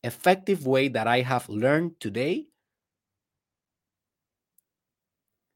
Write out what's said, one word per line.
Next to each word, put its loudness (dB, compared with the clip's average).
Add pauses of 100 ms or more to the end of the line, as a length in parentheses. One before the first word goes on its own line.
effective 0
way 2
that -2
I 4
have -2
learned 0
today -4 (3000)